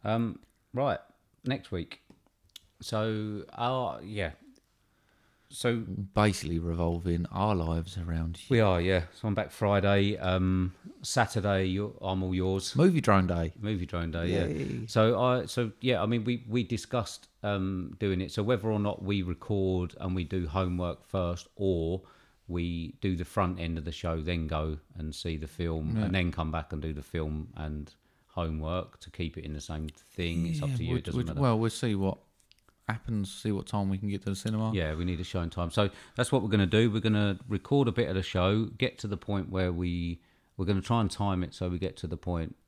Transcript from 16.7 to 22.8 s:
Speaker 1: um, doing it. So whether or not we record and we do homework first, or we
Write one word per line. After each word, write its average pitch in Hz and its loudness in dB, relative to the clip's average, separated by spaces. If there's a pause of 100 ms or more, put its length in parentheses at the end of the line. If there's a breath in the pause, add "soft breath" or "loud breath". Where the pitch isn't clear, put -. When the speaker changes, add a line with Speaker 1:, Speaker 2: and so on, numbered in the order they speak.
Speaker 1:
um, 95 -2
doing 95 2
it. 92 -4
So 107 0
whether 110 2
or 107 2
not 101 0
we 101 2
record 92 0
and 92 -2
we 87 0
do 87 -2
homework 90 -2
first, 87 -2
or 90 0 (460 soft breath)
we 85 -4